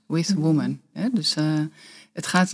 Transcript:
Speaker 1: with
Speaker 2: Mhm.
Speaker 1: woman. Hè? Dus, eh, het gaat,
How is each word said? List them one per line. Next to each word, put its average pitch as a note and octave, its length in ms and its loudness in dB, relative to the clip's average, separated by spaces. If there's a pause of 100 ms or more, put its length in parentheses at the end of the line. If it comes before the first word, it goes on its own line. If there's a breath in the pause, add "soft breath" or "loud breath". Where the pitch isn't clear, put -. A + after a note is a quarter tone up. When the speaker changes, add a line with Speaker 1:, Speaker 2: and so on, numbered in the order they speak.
Speaker 1:
with E3 220 -2
Speaker 2:
Mhm. F#3+ 100 2
Speaker 1:
woman. C#3+ 400 2 (140)
Hè? G3+ 200 -4
Dus, D#3+ 220 -2
eh, D#3 240 0 (540 loud breath)
het - 140 -8
gaat, F#3 260 2